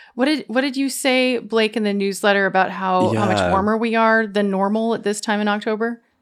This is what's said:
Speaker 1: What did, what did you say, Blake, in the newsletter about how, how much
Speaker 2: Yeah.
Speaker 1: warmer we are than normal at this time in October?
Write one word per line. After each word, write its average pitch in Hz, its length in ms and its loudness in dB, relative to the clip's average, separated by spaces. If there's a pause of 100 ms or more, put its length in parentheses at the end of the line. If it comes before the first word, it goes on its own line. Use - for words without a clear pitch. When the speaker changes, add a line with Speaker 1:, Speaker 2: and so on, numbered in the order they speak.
(140)
Speaker 1:
What 247 120 0
did, 294 200 0
what 226 140 -2
did 269 160 -2
you 277 120 0
say, 254 500 0
Blake, 220 380 0
in 226 60 0
the 208 100 0
newsletter 196 540 0
about 190 240 2
how, 185 440 0
how 208 120 0
much 208 120 2
Speaker 2:
Yeah. - 120 2
Speaker 1:
warmer 202 260 2
we 226 200 -2
are 226 300 4
than 202 260 0
normal 214 420 0
at - 80 -4
this 208 180 -2
time 208 200 -2
in 208 80 -2
October? 220 520 -4 (220)